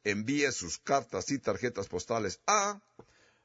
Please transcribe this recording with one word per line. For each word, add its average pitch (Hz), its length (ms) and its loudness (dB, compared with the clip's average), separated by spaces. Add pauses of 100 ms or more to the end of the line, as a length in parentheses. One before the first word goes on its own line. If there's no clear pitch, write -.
envíe 120 480 2
sus 90 280 -6
cartas 135 520 0
y 139 80 0
tarjetas 107 480 -2
postales 98 600 -2
a 202 340 2 (640)